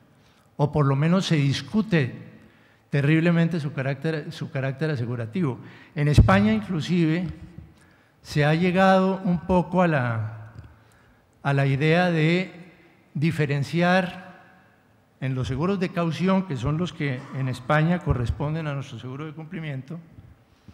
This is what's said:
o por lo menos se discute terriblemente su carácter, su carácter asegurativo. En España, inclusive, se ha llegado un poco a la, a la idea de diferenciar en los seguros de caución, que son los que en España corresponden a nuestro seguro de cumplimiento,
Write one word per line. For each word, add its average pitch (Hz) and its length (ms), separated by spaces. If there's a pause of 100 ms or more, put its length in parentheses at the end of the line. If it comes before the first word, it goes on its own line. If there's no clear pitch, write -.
(560)
o 147 160
por 147 140
lo 139 100
menos 170 300
se 165 100
discute 139 800 (760)
terriblemente 160 720
su 139 120
carácter, 147 600
su - 180
carácter 139 400
asegurativo. 120 680 (360)
En 147 140
España, 196 440
inclusive, 175 760 (960)
se 147 220
ha 151 100
llegado 190 720
un 175 160
poco 180 420
a 170 60
la, 117 640 (880)
a 139 100
la 139 140
idea 156 440
de 170 420 (600)
diferenciar 165 1120 (960)
en 131 140
los 127 140
seguros 170 320
de 185 80
caución, 175 580
que 147 100
son 143 200
los 175 160
que 135 280 (140)
en 131 140
España 156 500
corresponden 151 680
a 143 80
nuestro 127 240
seguro 131 280
de 156 60
cumplimiento, 160 680 (760)